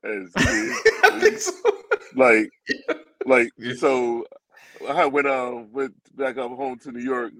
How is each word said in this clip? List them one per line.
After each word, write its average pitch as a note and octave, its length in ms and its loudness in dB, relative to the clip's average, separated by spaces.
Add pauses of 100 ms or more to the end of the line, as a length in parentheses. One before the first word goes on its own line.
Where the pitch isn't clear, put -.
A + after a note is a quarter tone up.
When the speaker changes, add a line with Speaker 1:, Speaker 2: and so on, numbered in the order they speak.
Speaker 1:
as G2 300 -8
Speaker 2:
<laughs> - 40 -4
Speaker 1:
kids? - 420 0 (240)
Speaker 2:
I D#4+ 160 4
think G#4+ 200 2
so. F4+ 140 -6 (640)
Speaker 1:
Like, A#2 340 6 (760)
like, A#2+ 320 4
Speaker 2:
Yeah. A#2+ 180 -8
Speaker 1:
so A#2+ 500 0 (600)
how D3 220 2
when, C#3 160 0
uh, B2+ 260 -2 (200)
went C3 240 -6 (200)
back C3 220 -4
up B2 140 -6
home B2+ 280 -8
to C#3 120 -16
New A#2+ 120 -10
York B2 360 -4